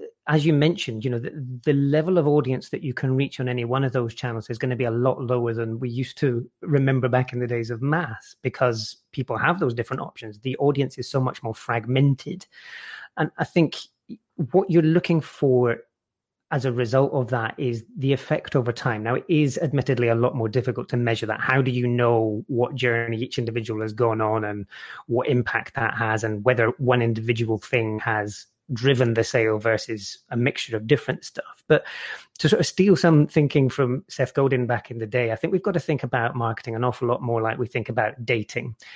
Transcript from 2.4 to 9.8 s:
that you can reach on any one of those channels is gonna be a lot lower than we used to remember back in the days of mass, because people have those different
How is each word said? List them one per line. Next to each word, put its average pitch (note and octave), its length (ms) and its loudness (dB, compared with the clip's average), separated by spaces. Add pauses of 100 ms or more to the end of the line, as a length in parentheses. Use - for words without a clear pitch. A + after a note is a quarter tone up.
that - 120 -6
you C3+ 100 -4
can C3 220 0
reach C#3 240 -2
on B2+ 100 -2
any B2 160 -2
one C3 200 0
of B2+ 80 0
those A#2 200 0
channels A2+ 380 -6
is A#2 80 -6
gonna B2+ 160 -2
be A#2 80 -2
a A#2+ 80 2
lot B2+ 320 2
lower A#2+ 320 0
than A2+ 240 -4
we B2+ 100 -4
used B2 300 -6
to B2 320 0 (120)
remember C3+ 460 2
back B2+ 240 0
in B2 60 -6
the B2 80 -2
days A#2 240 -4
of A2+ 100 -8
mass, C#3+ 640 -4
because A#2 540 -2 (160)
people B2 240 -4
have D#3 240 0
those C3 120 2
different A#2 300 -4